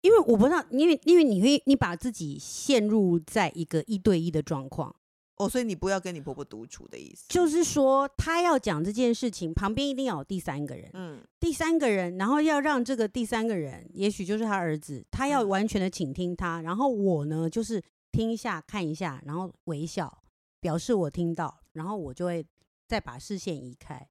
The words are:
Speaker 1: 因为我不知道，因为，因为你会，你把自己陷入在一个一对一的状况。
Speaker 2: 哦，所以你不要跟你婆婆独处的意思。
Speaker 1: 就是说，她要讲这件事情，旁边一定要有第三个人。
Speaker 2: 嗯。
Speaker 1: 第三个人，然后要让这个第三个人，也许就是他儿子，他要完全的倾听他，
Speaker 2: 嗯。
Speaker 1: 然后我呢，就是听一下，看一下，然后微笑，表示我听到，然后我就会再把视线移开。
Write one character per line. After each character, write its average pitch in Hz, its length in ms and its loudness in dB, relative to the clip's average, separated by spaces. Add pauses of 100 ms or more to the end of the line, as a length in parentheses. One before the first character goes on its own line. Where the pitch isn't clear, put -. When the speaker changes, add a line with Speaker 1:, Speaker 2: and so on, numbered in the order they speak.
Speaker 1:
因 370 100 6
为 466 80 10
我 240 160 6
不 208 100 6
知 285 40 6
道， 339 220 2
因 285 160 4
为， 320 160 4
因 339 120 8
为 339 80 10
你 202 180 4
会， 277 260 6
你 277 80 8
把 175 200 -2
自 240 160 -6
己 147 280 -8
陷 220 480 0
入 190 320 4
在 175 340 0
一 165 100 -6
个 160 200 -2
一 220 140 -4
对 185 220 4
一 170 120 -2
的 151 100 0
状 135 260 -6
况。 - 280 -10 (420)
Speaker 2:
哦， 202 120 -2
所 254 100 0
以 240 60 -2
你 202 100 -4
不 185 140 -4
要 196 100 0
跟 180 160 -8
你 147 60 -12
婆 139 120 -10
婆 139 120 -10
独 110 200 -16
处 - 220 -20
的 - 100 -18
意 71 160 -16
思。 - 140 -20
Speaker 1:
就 359 200 4
是 320 140 2
说， 277 540 4
她 330 260 0
要 339 160 4
讲 170 240 0
这 190 100 -2
件 233 220 2
事 240 160 -2
情， 165 240 -6
旁 202 200 -2
边 277 140 -2
一 277 60 -4
定 262 120 -2
要 202 120 -2
有 139 60 -8
第 185 160 -6
三 147 260 -6
个 135 100 -10
人。 - 180 -18
Speaker 2:
嗯。 170 280 -14 (180)
Speaker 1:
第 339 120 0
三 330 260 0
个 277 120 2
人， 185 280 0
然 190 100 0
后 294 120 2
要 302 200 2
让 277 240 0
这 262 120 -2
个 220 120 0
第 233 180 -4
三 226 200 -2
个 220 100 -2
人， 147 380 -8
也 196 160 0
许 196 160 -6
就 202 120 -2
是 220 60 -2
他 208 120 -2
儿 165 220 -2
子， 143 340 -12
他 269 160 -2
要 285 160 2
完 196 240 0
全 208 120 -2
的 185 100 0
倾 143 240 -6
听 175 220 -4
他， 170 260 -6
Speaker 2:
嗯。 - 20 -10
Speaker 1:
然 175 140 -4
后 277 100 0
我 190 380 2
呢， 160 240 -2
就 226 120 -4
是 214 220 -4 (280)
听 226 200 0
一 226 60 -4
下， 185 280 -6
看 190 220 -4
一 156 80 -4
下， 151 300 -6
然 147 100 -8
后 180 160 -6 (140)
微 156 200 -6
笑， - 380 -8 (380)
表 170 160 -2
示 233 160 0
我 175 160 2
听 170 260 -2
到， 160 240 -6 (140)
然 160 120 -10
后 208 120 -6
我 143 160 -10
就 175 120 -6
会 170 200 -4 (420)
再 220 140 -4
把 127 180 -16
视 196 180 -10
线 175 180 -6
移 127 220 -14
开。 - 340 -14